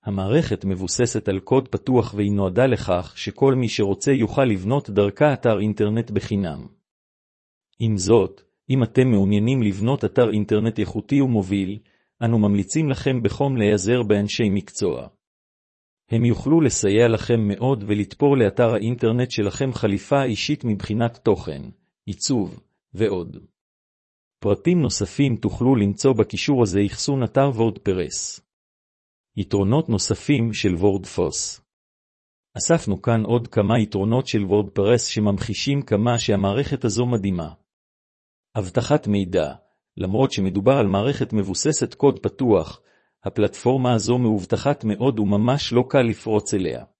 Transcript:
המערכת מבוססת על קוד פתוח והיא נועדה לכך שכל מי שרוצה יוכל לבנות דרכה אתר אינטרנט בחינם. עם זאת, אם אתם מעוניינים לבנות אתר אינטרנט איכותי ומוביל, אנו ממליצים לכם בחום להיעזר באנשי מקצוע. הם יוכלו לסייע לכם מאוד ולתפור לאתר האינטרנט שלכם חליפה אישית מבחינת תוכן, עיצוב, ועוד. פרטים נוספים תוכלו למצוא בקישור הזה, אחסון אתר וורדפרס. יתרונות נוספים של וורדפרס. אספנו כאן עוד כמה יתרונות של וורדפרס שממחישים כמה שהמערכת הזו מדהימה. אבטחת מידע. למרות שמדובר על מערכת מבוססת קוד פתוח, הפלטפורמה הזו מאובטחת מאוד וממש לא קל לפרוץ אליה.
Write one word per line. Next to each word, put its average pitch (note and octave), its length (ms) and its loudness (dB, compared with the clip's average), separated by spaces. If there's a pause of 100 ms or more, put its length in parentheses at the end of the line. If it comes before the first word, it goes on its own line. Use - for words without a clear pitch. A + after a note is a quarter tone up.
המערכת G2+ 600 -2
מבוססת F#2+ 640 -2
על F#2+ 100 -2
קוד C3+ 280 0
פתוח A#2+ 460 0
והיא G2+ 180 0
נועדה G2+ 340 2
לכך F#2+ 500 -2
שכל C3+ 400 0
מי B2 140 0
שרוצה G2+ 420 0
יוכל C3 340 2
לבנות A2 440 -2
דרכה G#2 440 2
אתר A2+ 260 0
אינטרנט G#2+ 520 -2
בחינם. G2 560 -4 (1120)
עם A2 180 0
זאת, F#2+ 440 2 (280)
אם C3 140 2
אתם B2+ 240 2
מעוניינים G#2+ 560 2
לבנות G#2 420 0
אתר A2+ 260 2
אינטרנט G#2+ 480 0
איכותי A2+ 420 0
ומוביל, G2+ 580 0 (420)
אנו A#2 180 2
ממליצים G#2 500 2
לכם C3 340 -2
בחום C3+ 340 -2
להיעזר G#2 460 2
באנשי G#2 460 0
מקצוע. F2+ 580 -4 (1000)
הם A#2 160 2
יוכלו C#3 360 2
לסייע A2 460 2
לכם A2+ 400 0
מאוד A2+ 400 -2
ולתפור G#2+ 500 0
לאתר A2+ 360 2
האינטרנט A#2+ 580 -2
שלכם A#2 420 -4
חליפה A2 500 0
אישית C3 400 -4
מבחינת A2+ 540 -2
תוכן, D#2+ 440 -2 (440)
עיצוב, G#2 540 -4 (340)
ועוד. F#2+ 440 -4 (1000)
פרטים E3 420 2
נוספים B2+ 540 -2
תוכלו A#2+ 400 0
למצוא G#2 380 2
בקישור A#2+ 500 0
הזה, G2 220 2
אחסון C3 380 -2
אתר C3+ 300 2
וורדפרס. G2+ 880 -4 (960)
יתרונות G#2 540 0
נוספים A2+ 640 0
של G2 220 0
וורדפרס. F#2 840 -2 (960)
אספנו A2+ 440 0
כאן A2+ 220 0
עוד A#2 240 -2
כמה A2 320 0
יתרונות G#2+ 480 -2
של G#2 180 -2
וורדפרס G2+ 600 2
שממחישים G#2+ 760 -2
כמה A#2 380 0
שהמערכת G#2 680 -2
הזו A2 200 0
מדהימה. F#2+ 480 -4 (1040)
אבטחת A2+ 500 0
מידע. F#2 460 0 (440)
למרות G2 340 0
שמדובר G2 400 0
על C3+ 160 2
מערכת A2 460 -2
מבוססת G#2 600 -2
קוד - 260 2
פתוח, G2 640 0 (420)
הפלטפורמה B2 720 0
הזו A2+ 240 2
מאובטחת A2 640 0
מאוד A2 360 0
וממש G#2+ 540 0
לא A#2+ 160 4
קל C#3 120 4
לפרוץ A2 520 -2
אליה. D2+ 320 -4 (140)